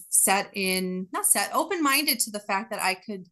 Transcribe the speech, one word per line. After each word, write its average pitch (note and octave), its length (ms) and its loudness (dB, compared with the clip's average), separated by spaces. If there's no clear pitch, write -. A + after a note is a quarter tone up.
set G3 440 4
in, F#3 600 -2
not G4+ 120 -2
set, - 300 2
open-minded D4 680 2
to A3 100 -4
the G#3 100 -6
fact G3 300 -4
that G3 100 -6
I F#3+ 140 2
could F#3+ 360 -12